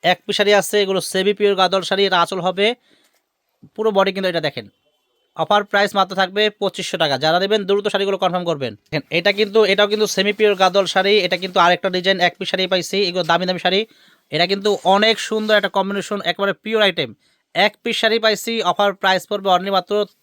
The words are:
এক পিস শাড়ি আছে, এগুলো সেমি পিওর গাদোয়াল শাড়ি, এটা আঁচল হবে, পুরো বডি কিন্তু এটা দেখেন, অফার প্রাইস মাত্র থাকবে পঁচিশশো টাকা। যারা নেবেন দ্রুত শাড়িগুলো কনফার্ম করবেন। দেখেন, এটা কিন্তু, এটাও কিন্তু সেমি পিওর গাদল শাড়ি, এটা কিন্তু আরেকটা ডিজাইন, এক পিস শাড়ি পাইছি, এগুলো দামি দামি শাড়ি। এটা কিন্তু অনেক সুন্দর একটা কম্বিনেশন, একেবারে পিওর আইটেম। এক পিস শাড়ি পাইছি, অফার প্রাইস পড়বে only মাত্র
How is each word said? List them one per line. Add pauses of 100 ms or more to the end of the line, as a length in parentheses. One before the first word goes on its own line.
এক
পিস
শাড়ি
আছে,
এগুলো
সেমি
পিওর
গাদোয়াল
শাড়ি,
এটা
আঁচল
হবে, (1000)
পুরো
বডি
কিন্তু
এটা
দেখেন, (800)
অফার
প্রাইস
মাত্র
থাকবে
পঁচিশশো
টাকা।
যারা
নেবেন
দ্রুত
শাড়িগুলো
কনফার্ম
করবেন।
দেখেন,
এটা
কিন্তু,
এটাও
কিন্তু
সেমি
পিওর
গাদল
শাড়ি,
এটা
কিন্তু
আরেকটা
ডিজাইন,
এক
পিস
শাড়ি
পাইছি,
এগুলো
দামি
দামি
শাড়ি। (440)
এটা
কিন্তু
অনেক
সুন্দর
একটা
কম্বিনেশন,
একেবারে
পিওর
আইটেম। (440)
এক (100)
পিস
শাড়ি
পাইছি,
অফার
প্রাইস
পড়বে
only
মাত্র (180)